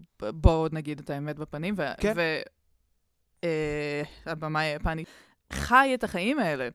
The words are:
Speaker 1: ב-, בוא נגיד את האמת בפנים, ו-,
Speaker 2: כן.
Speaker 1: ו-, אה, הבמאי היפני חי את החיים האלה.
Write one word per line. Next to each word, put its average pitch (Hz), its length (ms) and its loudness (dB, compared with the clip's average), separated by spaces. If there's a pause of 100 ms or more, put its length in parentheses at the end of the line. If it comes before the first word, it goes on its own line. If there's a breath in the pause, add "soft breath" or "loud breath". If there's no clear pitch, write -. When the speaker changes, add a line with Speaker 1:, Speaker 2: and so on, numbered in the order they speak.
(220)
Speaker 1:
ב-, 107 80 -4
בוא 160 420 6
נגיד 151 280 -6
את 135 100 -12
האמת 147 300 -6
בפנים, 151 380 -6
ו-, 143 200 -2
Speaker 2:
כן. 208 180 0
Speaker 1:
ו-, 160 260 0 (1000)
אה, 151 600 -2 (220 loud breath)
הבמאי 156 400 -2
היפני 160 380 -4 (500 loud breath)
חי 254 400 6
את 240 100 -2
החיים 214 360 -2
האלה. 143 360 0